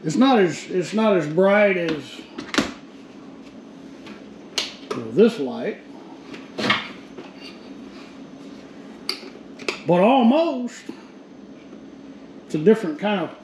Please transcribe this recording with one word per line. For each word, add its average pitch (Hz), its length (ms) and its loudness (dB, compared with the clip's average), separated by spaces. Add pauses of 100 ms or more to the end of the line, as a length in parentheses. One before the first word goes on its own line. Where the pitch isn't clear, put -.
It's 151 140 -2
not 254 200 6
as, 170 320 2
it's 170 240 -2
not 214 240 4
as 156 80 2
bright 196 520 4
as 156 440 -4 (3000)
this 208 260 4
light, 139 400 -6 (4000)
but 175 140 4
almost. 254 840 2 (1600)
It's - 100 -10
a 160 40 0
different 165 400 4
kind 202 220 0
of 147 220 -6